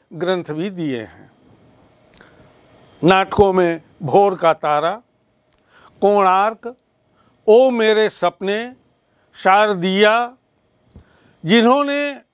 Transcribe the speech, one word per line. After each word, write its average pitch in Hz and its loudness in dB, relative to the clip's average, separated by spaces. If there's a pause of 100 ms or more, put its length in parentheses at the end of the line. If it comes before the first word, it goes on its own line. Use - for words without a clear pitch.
(120)
ग्रंथ 175 -6
भी 170 -8
दिए 151 -8
हैं। - -20 (1700)
नाटकों 190 2
में 170 -2 (200)
भोर 190 2
का 165 0
तारा, 151 -4 (1120)
कोणार्क, 202 0 (760)
ओ 254 6
मेरे 214 0
सपने, 196 -6 (680)
शारदिया, 208 0 (1080)
जिन्होंने 277 0 (140)